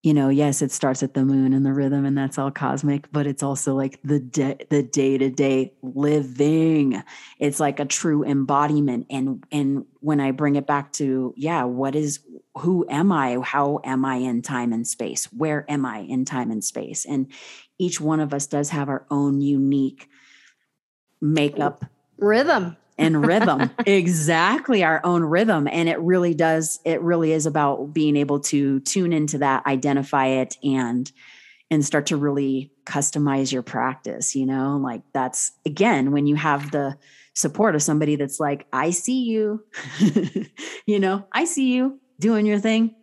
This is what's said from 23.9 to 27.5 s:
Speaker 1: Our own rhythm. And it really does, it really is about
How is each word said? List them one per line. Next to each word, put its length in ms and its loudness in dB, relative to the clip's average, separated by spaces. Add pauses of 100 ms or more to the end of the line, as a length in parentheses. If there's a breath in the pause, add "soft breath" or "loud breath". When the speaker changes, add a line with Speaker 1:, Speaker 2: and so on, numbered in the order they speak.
Speaker 1:
Our 200 2
own 200 2
rhythm. 440 2
And 220 0
it 100 -2
really 360 2
does, 500 0
it 160 0
really 300 2
is 160 0
about 460 0